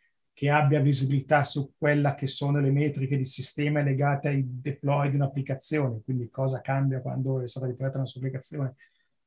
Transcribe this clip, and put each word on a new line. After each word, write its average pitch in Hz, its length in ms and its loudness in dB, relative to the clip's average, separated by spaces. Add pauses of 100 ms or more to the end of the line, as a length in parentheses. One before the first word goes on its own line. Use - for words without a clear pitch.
(340)
che 139 160 0
abbia 147 320 6
visibilità 135 640 4
su - 320 -4
quella 147 360 2
che 135 140 -4
sono 143 320 0
le 139 120 2
metriche 143 440 0
di 131 80 0
sistema 147 580 -2
legate 139 480 2
ai 135 160 0
deploy 143 640 -2
di 135 60 0
un'applicazione, 135 880 -2
quindi 123 260 -4
cosa 131 320 -4
cambia 135 400 0
quando 131 400 -4
è 123 60 -6
stata 131 200 -6
deployata 135 300 -4
una 135 80 -2
sua 127 140 -12
applicazione, 135 560 -6 (520)